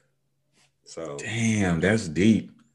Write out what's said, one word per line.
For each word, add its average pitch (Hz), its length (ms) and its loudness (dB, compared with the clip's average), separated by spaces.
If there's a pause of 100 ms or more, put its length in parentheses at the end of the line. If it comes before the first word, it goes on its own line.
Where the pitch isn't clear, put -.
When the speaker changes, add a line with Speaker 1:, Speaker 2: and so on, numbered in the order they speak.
(840)
Speaker 1:
So 78 340 -12
Speaker 2:
Damn, 110 640 -2
that's 98 300 0
deep. 90 420 2 (240)